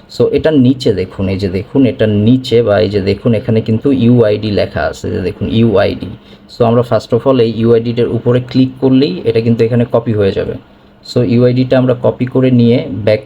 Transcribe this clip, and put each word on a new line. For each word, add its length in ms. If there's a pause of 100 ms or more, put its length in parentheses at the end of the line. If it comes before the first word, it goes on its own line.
(180)
So 100
এটার 260
নিচে 380
দেখুন, 360
এই 100
যে 100
দেখুন 380
এটার 220
নিচে 540
বা 180
এই 80
যে 120
দেখুন 340
এখানে 260
কিন্তু 320
ইউআইডি 580
লেখা 300
আছে, 300
যে 100
দেখুন 280
ইউআইডি। 640 (480)
So 60
আমরা 260
first 280
of 80
all 140
এই 160
ইউআইডিটার 520
উপরে 320
ক্লিক 300 (100)
করলেই 440
এটা 160
কিন্তু 240
এখানে 280
কপি 200
হয়ে 200
যাবে। 220 (600)
So 80
ইউআইডিটা 560
আমরা 240
কপি 240
করে 240
নিয়ে 400
ব্যাক 360